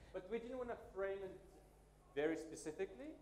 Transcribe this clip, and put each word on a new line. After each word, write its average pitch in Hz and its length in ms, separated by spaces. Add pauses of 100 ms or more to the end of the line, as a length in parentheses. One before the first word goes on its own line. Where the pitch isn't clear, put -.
(140)
But 185 180
we 233 80
didn't 247 180
wanna 240 200 (160)
frame 196 320
it 185 100 (800)
very 156 220
specifically, 190 720 (100)